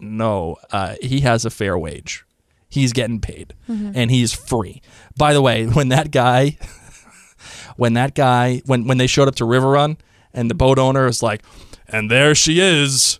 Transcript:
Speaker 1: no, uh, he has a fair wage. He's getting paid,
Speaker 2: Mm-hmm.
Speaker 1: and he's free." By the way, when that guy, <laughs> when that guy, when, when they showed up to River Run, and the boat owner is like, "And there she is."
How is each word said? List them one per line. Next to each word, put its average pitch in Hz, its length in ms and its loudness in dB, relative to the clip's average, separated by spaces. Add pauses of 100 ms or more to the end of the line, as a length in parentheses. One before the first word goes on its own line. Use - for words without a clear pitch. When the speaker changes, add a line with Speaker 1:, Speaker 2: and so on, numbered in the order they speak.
Speaker 1:
no, 104 560 -4 (140)
uh, 98 300 -6
he 131 200 -4
has 117 260 0
a 110 40 -6
fair 95 280 -4
wage. 76 480 -12 (420)
He's 135 240 0
getting 117 280 -4
paid, - 340 -14 (160)
Speaker 2:
Mm-hmm. 208 240 -8
Speaker 1:
and 117 160 -2
he's 120 240 0
free." 101 480 -8 (340)
By 147 160 2
the 147 80 2
way, 113 260 2
when 127 220 2
that 147 220 0
guy, 131 480 2 (580)
<laughs> - 600 -20
when 117 180 0
that 131 200 0
guy, 127 520 2
when, 127 200 0
when 131 120 2
they 127 80 2
showed 139 220 2
up 131 80 -2
to 120 100 -4
River 131 240 2
Run, 147 260 2 (380)
and 120 160 -2
the 110 40 -4
boat 135 240 2
owner 131 280 2
is 117 160 -2
like, 107 200 -4 (460)
"And 107 220 -4
there 143 240 4
she 160 260 2
is." 143 600 2